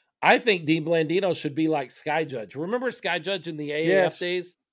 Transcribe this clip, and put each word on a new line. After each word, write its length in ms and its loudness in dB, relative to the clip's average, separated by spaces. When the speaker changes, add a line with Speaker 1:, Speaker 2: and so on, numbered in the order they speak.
Speaker 1:
I 160 8
think 260 0
Dean 200 2
Blandino 520 0
should 180 -6
be 140 0
like 240 -2
Sky 320 -2
Judge. 320 -10
Remember 340 -4
Sky 300 -4
Judge 260 -6
in 100 -8
the 140 -8
A 60 -4
A 60 0
F 40 0
Speaker 2:
Yes. 320 4
Speaker 1:
days, 360 -4